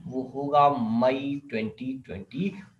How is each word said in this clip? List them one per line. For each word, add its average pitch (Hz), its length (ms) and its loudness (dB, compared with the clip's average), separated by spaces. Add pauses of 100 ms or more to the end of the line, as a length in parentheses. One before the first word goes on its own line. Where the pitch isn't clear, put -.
वो 127 180 -6 (140)
होगा 143 340 4
मई 135 800 0
ट्वेंटी 123 560 -6
ट्वेंटी 139 480 -6 (260)